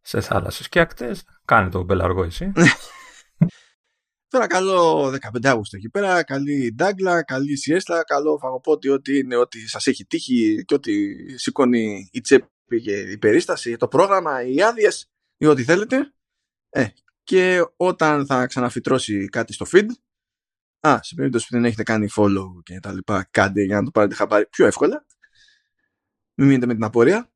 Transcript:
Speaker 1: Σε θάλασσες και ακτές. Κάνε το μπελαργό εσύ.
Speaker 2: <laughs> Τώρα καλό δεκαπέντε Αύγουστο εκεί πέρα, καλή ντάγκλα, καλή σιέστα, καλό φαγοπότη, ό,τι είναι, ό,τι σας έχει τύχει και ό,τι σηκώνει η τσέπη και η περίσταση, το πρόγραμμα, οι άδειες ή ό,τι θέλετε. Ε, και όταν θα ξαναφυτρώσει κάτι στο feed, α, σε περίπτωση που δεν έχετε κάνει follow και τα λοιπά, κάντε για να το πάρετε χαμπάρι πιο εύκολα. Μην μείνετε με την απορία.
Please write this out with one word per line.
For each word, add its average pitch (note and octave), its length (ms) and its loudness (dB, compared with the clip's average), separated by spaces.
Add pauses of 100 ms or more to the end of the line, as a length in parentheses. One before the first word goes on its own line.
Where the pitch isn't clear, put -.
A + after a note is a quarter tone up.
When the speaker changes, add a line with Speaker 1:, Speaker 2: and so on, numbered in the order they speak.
Speaker 1:
Σε - 200 -6
θάλασσες - 480 -6
και - 100 0
ακτές. - 440 -4 (220)
Κάνε G#2+ 240 2
το F2+ 140 -4
μπελαργό F2+ 400 0
εσύ. E3 300 -6
Speaker 2:
<laughs> - 1700 -4
Τώρα A#3+ 200 0
καλό E3+ 640 2
δεκαπέντε B2 400 -2
Αύγουστο G#2+ 280 -2
εκεί G2+ 120 -14
πέρα, F#3 340 0
καλή C#3 520 -4
ντάγκλα, F3+ 480 0
καλή C#3 340 -4
σιέστα, E3 460 -2
καλό D3 340 0
φαγοπότη, C3+ 520 -2
ό,τι C#3 280 0
είναι, B2+ 180 -2
ό,τι A2+ 320 -2
σας G#2+ 200 -6
έχει B2 180 -2
τύχει A#2 600 0
και - 80 -2
ό,τι C3+ 200 -2 (440)
σηκώνει A2+ 760 -2
η A#2+ 100 -10
τσέπη - 600 2
και G2+ 160 -4
η G2 180 -10
περίσταση, A#2 600 0
το B2 100 -2
πρόγραμμα, E3 560 0
οι C3 180 -2
άδειες A3 500 0 (260)
ή D3+ 80 -2
ό,τι C#3+ 180 4
θέλετε. G#3+ 500 0 (560)
Ε, B2 180 -2 (360)
και F#3 380 2 (140)
όταν D#3 500 0
θα B2+ 200 0
ξαναφυτρώσει A#2+ 800 -2
κάτι G#2+ 280 -6
στο - 180 -10
feed, G#3 160 6 (1000)
α, C3 140 4
σε - 140 -18
περίπτωση C3 320 -4
που - 80 -10
δεν A#2+ 100 0
έχετε A2 180 -2
κάνει G#2+ 320 -2
follow F#2+ 480 0
και F2+ 160 -18
τα G2+ 140 -12
λοιπά, F#2+ 380 -6
κάντε G2 320 2
για G2 120 0
να G2+ 80 2
το - 80 -6
πάρετε G#2 240 2
χαμπάρι G#2 320 0
πιο - 180 2
εύκολα. D#3 400 0 (1300)
Μην C#3 120 4
μείνετε C3 180 4
με B2 80 -2
την A2+ 100 -2
απορία. B2 520 2